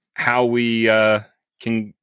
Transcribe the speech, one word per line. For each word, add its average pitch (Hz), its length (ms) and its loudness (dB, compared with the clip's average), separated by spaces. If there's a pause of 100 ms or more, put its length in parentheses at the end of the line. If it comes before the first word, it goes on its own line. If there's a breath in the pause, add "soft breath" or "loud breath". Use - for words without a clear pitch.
(140)
how 123 320 -2
we, 117 440 0
uh, 110 320 2 (400)
can, 110 420 -6